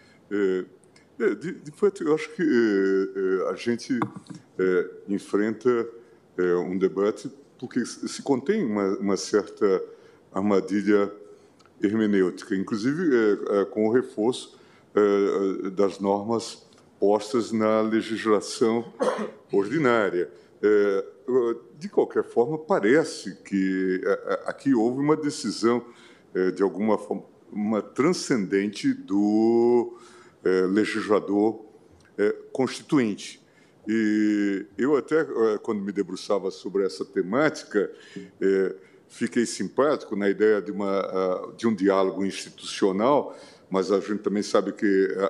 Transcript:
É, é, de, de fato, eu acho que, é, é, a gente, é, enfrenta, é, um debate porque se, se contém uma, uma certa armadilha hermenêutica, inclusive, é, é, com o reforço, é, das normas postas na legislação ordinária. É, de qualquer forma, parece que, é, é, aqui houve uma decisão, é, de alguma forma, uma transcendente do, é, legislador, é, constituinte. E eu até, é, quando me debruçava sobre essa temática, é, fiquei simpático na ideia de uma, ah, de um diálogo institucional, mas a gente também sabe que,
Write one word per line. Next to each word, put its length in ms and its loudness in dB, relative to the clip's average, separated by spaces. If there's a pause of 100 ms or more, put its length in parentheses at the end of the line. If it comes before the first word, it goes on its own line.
(300)
É, 360 0 (540)
é, 160 0
de, 180 -10
de 180 -18
fato, 320 -2
eu 100 2
acho 220 -2
que, 80 -4
é, 1040 2
é, 40 -2
a 40 -4
gente, 440 -4 (600)
é, 300 2 (180)
enfrenta, 640 -2 (680)
é, 180 2
um 220 -2
debate 540 0 (320)
porque 220 -2
se, 240 -10
se 120 -12
contém 440 0
uma, 320 0
uma 180 0
certa 680 0 (520)
armadilha 760 2 (720)
hermenêutica, 720 2
inclusive, 480 -2 (120)
é, 460 2
é, 40 0
com 220 0
o 40 0
reforço, 680 -2 (340)
é, 760 2
das 280 0
normas 680 -2 (320)
postas 540 2
na 260 2
legislação 1120 0 (560)
ordinária. 800 0 (320)
É, 440 4 (760)
de 80 -12
qualquer 380 0
forma, 320 0
parece 760 0 (100)
que, 600 0
é, 80 2
é, 340 -2
aqui 280 0
houve 260 2
uma 160 2
decisão, 720 -2 (500)
é, 160 0
de 100 -4
alguma 360 0
forma, 260 -8 (260)
uma 320 -2
transcendente 1120 -2
do, 1040 2 (460)
é, 240 2
legislador, 960 0 (540)
é, 180 2 (160)
constituinte. 880 -2 (460)
E 800 0 (120)
eu 180 2
até, 260 0
é, 400 0
quando 200 -4
me 100 -6
debruçava 600 -4
sobre 340 -2
essa 180 -6
temática, 880 -2 (480)
é, 360 2 (340)
fiquei 360 -2
simpático 720 -2
na 140 0
ideia 320 4
de 100 -8
uma, 280 -2
ah, 580 -2
de 100 0
um 80 2
diálogo 500 2
institucional, 1120 0 (320)
mas 220 0
a 80 4
gente 200 -4
também 220 -2
sabe 300 0
que, 380 2 (200)